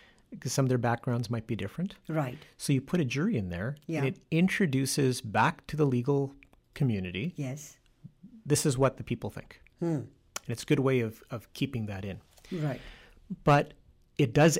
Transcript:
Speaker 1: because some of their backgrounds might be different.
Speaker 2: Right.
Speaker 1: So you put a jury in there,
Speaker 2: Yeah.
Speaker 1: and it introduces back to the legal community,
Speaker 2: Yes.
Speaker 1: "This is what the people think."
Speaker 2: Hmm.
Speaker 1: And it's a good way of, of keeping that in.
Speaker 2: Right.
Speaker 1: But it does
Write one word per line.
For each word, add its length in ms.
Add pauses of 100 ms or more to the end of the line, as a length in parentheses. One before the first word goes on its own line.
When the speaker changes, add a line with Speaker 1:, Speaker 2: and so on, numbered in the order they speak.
(300)
Speaker 1:
because 220
some 120
of 60
their 80
backgrounds 520
might 160
be 80
different. 400 (140)
Speaker 2:
Right. 280 (200)
Speaker 1:
So 160
you 80
put 200
a 40
jury 320
in 140
there, 260 (100)
Speaker 2:
Yeah. 120
Speaker 1:
and 100
it 100 (140)
introduces 880
back 480
to 80
the 100
legal 480 (400)
community, 640
Speaker 2:
Yes. 400 (680)
Speaker 1:
"This 220
is 100
what 200
the 80
people 260
think." 300 (180)
Speaker 2:
Hmm. 80
Speaker 1:
And 600
it's 160
a 20
good 140
way 200
of, 300
of 220
keeping 340
that 180
in. 160 (300)
Speaker 2:
Right. 300 (640)
Speaker 1:
But 300 (440)
it 140
does 280